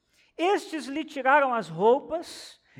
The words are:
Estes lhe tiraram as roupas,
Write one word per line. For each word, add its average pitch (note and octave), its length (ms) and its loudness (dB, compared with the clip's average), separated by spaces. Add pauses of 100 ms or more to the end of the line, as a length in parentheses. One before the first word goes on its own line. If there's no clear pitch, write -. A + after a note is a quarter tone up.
(360)
Estes D#4+ 500 -2
lhe C#4 180 -6
tiraram C#4 480 2
as G#3+ 160 -4
roupas, B3 920 -2 (200)